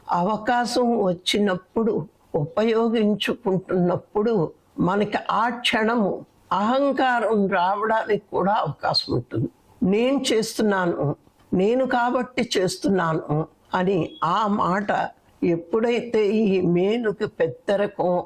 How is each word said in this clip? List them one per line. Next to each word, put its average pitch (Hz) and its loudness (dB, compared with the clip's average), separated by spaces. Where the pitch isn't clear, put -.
అవకాశం 233 0
వచ్చినప్పుడు, 196 0
ఉపయోగించుకుంటున్నప్పుడు 208 0
మనకి 202 0
ఆ 214 0
క్షణము 226 -2
అహంకారం 240 2
రావడానికి 208 0
కూడా 190 0
అవకాశం - -2
ఉంటుంది. - -4
"నేను 240 2
చేస్తున్నాను, 202 0
నేను 226 2
కాబట్టి 247 -2
చేస్తున్నాను" 170 0
అని 185 0
ఆ 190 0
మాట 202 0
ఎప్పుడైతే 220 0
ఈ 202 2
మేలుకి 202 0
పెద్దరకం 180 -2